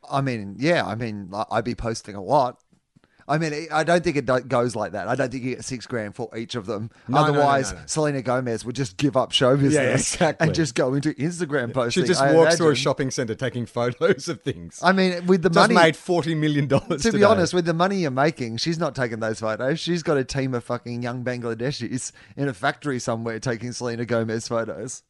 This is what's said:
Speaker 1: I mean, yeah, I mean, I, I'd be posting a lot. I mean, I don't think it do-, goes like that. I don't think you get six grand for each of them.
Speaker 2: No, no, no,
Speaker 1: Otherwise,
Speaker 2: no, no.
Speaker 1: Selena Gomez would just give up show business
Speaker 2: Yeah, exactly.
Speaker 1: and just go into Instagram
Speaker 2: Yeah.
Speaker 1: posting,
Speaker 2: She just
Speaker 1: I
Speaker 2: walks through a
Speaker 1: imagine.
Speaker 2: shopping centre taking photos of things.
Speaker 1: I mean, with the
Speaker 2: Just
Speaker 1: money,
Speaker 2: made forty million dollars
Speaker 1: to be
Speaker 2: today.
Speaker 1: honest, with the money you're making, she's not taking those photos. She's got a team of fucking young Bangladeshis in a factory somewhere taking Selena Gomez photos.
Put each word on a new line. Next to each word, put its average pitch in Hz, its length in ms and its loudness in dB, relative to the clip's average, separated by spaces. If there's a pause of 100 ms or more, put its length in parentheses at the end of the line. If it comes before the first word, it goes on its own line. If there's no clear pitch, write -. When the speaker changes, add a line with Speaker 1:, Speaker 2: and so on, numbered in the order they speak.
(100)
Speaker 1:
I 139 100 0
mean, 110 380 -4
yeah, 147 280 2
I 98 80 -4
mean, 104 380 -8
I, 107 180 -4
I'd 110 140 0
be 123 100 -4
posting 113 400 -8
a 101 80 -10
lot. 123 380 2 (640)
I 151 120 0
mean, 160 340 -4
I 156 120 2
don't 170 200 2
think 156 140 0
it 127 80 -2
do-, 127 140 2
goes 123 360 0
like 101 160 -4
that. 98 160 -4
I 123 60 0
don't 135 180 -2
think 131 120 -8
you 127 100 -4
get 117 100 -12
six 123 220 -10
grand 107 280 -6
for 120 220 -8
each 117 200 -8
of 98 100 -6
them. 110 240 -6 (180)
Speaker 2:
No, 139 140 4
no, - 20 -
no, 151 160 4
Speaker 1:
Otherwise, 139 320 2
Speaker 2:
no, 87 60 -12
no. 76 80 -18
Speaker 1:
Selena 147 340 0
Gomez 123 460 -2
would 120 100 -6
just 135 220 -6
give 139 180 2
up 120 160 0
show 131 240 6
business 143 160 4
Speaker 2:
Yeah, 135 220 2
exactly. 156 520 2
Speaker 1:
and 151 80 2
just 156 200 0
go 135 180 2
into 143 220 0
Instagram 147 540 -2
Speaker 2:
Yeah. - 40 -8
Speaker 1:
posting, 120 300 0
Speaker 2:
She 123 40 2
just 165 140 2
Speaker 1:
I 139 140 6
Speaker 2:
walks 165 240 8
through 165 80 4
a - 60 8
Speaker 1:
imagine. 135 100 0
Speaker 2:
shopping 139 280 0
centre 113 240 -4
taking 120 300 -4
photos 123 640 0
of 143 140 -6
things. 85 400 -8
Speaker 1:
I 175 100 6
mean, 185 320 0
with 185 160 4
the 165 80 2
Speaker 2:
Just 165 60 2 (160)
Speaker 1:
money, 185 40 4
Speaker 2:
made 165 220 6
forty 165 380 -2
million 151 340 0
dollars 139 320 0
Speaker 1:
to 233 80 2
be 220 40 2
Speaker 2:
today. 202 120 4
Speaker 1:
honest, 190 300 4
with 180 100 2
the 165 80 0
money 190 280 0
you're 156 100 0
making, 127 480 0
she's 160 200 -2
not 151 160 -2
taking 117 260 -4
those 110 200 -2
photos. 113 400 -2
She's 170 220 -2
got 151 160 2
a 131 60 0
team 135 280 -4
of 120 100 -4
fucking 120 400 -8
young 123 220 -6
Bangladeshis 120 880 -6 (240)
in 143 120 -2
a 131 40 -4
factory 135 460 -4
somewhere 113 420 -4
taking 120 320 -6
Selena 120 320 -6
Gomez 113 440 -2
photos. 113 600 -6